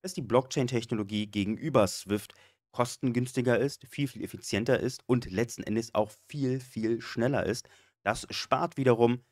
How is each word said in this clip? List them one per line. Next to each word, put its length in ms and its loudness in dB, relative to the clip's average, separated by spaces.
dass 120 -10
die 80 -4
Blockchain-Technologie 1040 0
gegenüber 600 2
swift 460 -4
kostengünstiger 880 0
ist, 280 -2
viel, 200 -4
viel 160 -10
effizienter 560 0
ist 260 -4
und 240 0
letzten 340 -4
Endes 300 -4
auch 180 0
viel, 320 -2
viel 420 -4
schneller 440 0
ist. 240 -4
Das 260 0
spart 480 -2
wiederum 440 4